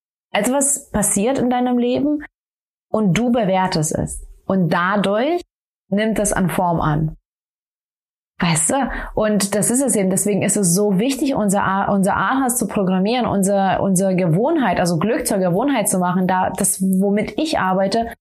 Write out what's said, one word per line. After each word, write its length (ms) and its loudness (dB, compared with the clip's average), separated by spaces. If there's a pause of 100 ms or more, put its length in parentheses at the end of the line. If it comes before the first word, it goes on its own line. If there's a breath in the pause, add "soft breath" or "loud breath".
(320)
Etwas 580 -2
passiert 480 0
in 100 0
deinem 300 0
Leben 440 0 (720)
und 240 2
du 160 2
bewertest 640 0
es. 260 -4 (220)
Und 280 0
dadurch 680 0 (480)
nimmt 300 0
es 160 0
an 160 0
Form 320 0
an. 340 -2 (1200)
Weißt 320 0
du? 40 2 (400 loud breath)
Und 400 0
das 160 0
ist 120 0
es 140 0
eben. 140 2
Deswegen 320 0
ist 160 0
es 160 2
so 240 2
wichtig, 360 0
unser 300 0
A-, 300 0
unser 220 2
Ahas 420 0
zu 100 -2
programmieren, 560 0
unser, 580 0
unsere 320 0
Gewohnheit, 640 0
also 200 0
Glück 280 -2
zur 120 0
Gewohnheit 500 0
zu 100 0
machen, 280 0
da, 240 0
das, 320 -2
womit 560 0
ich 200 -2
arbeite 500 0 (120)